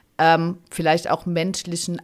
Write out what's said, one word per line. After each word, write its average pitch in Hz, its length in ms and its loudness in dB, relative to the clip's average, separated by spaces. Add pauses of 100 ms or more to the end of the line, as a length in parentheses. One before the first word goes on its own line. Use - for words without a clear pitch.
(180)
ähm, 165 400 4 (120)
vielleicht 160 400 0
auch - 160 -2
menschlichen 170 760 -4